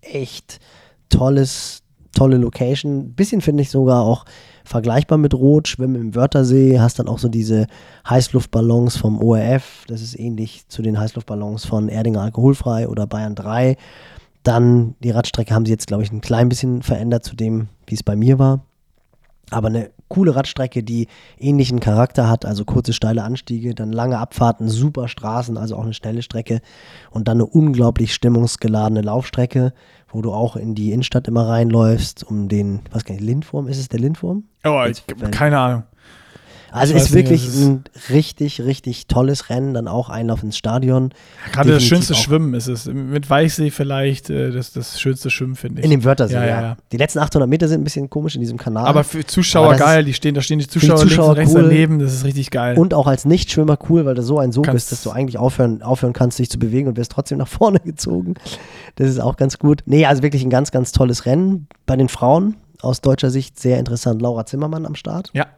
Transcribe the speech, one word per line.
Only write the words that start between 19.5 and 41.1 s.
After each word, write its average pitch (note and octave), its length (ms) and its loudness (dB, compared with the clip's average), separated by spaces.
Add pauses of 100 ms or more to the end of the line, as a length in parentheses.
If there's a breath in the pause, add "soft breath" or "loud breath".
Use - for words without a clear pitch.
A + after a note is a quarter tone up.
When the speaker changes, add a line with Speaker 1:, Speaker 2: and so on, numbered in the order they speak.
Speaker 1:
Aber A2 180 -2
eine A2 220 -4 (180)
coole F3+ 260 2
Radstrecke, B2+ 480 -4
die A#2 240 -4 (320 soft breath)
ähnlichen C3+ 420 2
Charakter A#2 480 2
hat, A2+ 160 0
also G#2 200 -4
kurze, A#2+ 280 -2
steile A2+ 320 -2
Anstiege, A#2+ 500 -8
dann A2 180 -8
lange A#2 260 -2
Abfahrten, A#2+ 500 -2
super B2 400 -2
Straßen, A#2 480 -6
also A2 200 -8
auch A2 80 -8
eine A2 100 -6
schnelle A2+ 280 -8
Strecke A2+ 380 -6 (500 loud breath)
und A2 180 -4
dann A2+ 100 2
eine A2+ 80 2
unglaublich A#2+ 680 2
stimmungsgeladene A2 880 0
Laufstrecke, B2 680 -2 (360 soft breath)
wo A2 140 -8
du A2+ 100 -4
auch A2+ 240 -2
in A2 180 -6
die G#2+ 180 -4
Innenstadt B2 360 -2
immer A#2 200 0
reinläufst, A2+ 760 2
um G#2 240 -4
den, G2+ 320 -2 (100)
was A2+ 140 -6
kann F#2+ 120 -12
ich, G2+ 60 -10
Lindwurm, C3+ 460 -4
ist C3+ 100 -6
es C3 100 -8
der A2+ 120 -4
Lindwurm? F3 440 -4 (200)
Speaker 2:
Oh, D3 200 0
Speaker 1:
Jetzt A#2+ 240 -4
Speaker 2:
ich, - 100 -12
Speaker 1:
fällt A2 140 -6
Speaker 2:
keine D3 260 2
Ahnung. B2 240 0 (880 soft breath)
Speaker 1:
Also D3 200 2
Speaker 2:
Ich D3+ 60 4
Speaker 1:
ist C3+ 60 6
Speaker 2:
weiß C#3 100 2
nicht, C#3 100 8
Speaker 1:
wirklich B2+ 220 4
Speaker 2:
was B2 80 -6
es C#3 60 2
ist. C#3+ 80 6
Speaker 1:
ein C3+ 160 0 (280)
richtig, D3 480 0
richtig B2+ 460 -6
tolles C3 420 0
Rennen, C3+ 240 -4
dann A2+ 160 -4
auch A#2+ 220 -4
Einlauf A2+ 320 -4
ins G#2+ 160 -8
Stadion. B2+ 520 0 (360 loud breath)